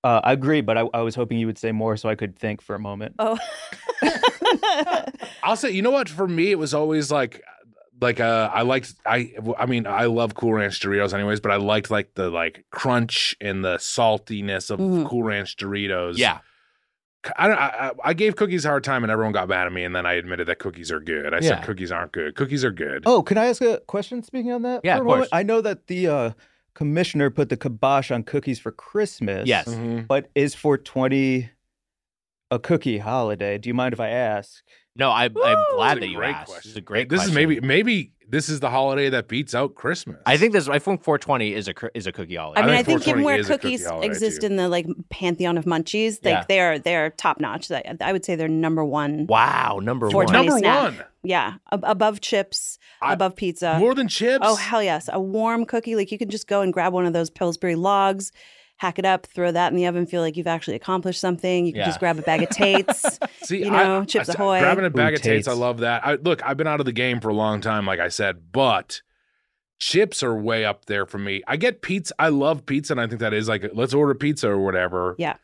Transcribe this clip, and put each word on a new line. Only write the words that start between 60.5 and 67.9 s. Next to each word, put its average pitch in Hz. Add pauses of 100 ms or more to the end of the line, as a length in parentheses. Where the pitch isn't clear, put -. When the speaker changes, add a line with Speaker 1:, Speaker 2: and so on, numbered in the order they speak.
Speaker 2:
accomplished 180
something. 180
You 165
can -
Speaker 4:
Yeah. -
Speaker 2:
just -
grab 170
a -
bag 160
of 170
Tates, 196 (120)
Speaker 3:
<laughs> -
See, 190
Speaker 2:
you 202
Speaker 3:
I, 240
Speaker 2:
know, 190
Chips -
Speaker 3:
I, -
Speaker 2:
Ahoy. 190
Speaker 3:
grabbing 185
a 175
bag 151
Speaker 1:
Ooh, -
Speaker 3:
of 139
Tates, 110
I 131
Speaker 1:
Tates. 120
Speaker 3:
love 120
that. 117
I, 143
look, 156
I've 135
been 156
out 151
of 139
the 127
game 123
for 110
a 107
long 107
time, 107
like 95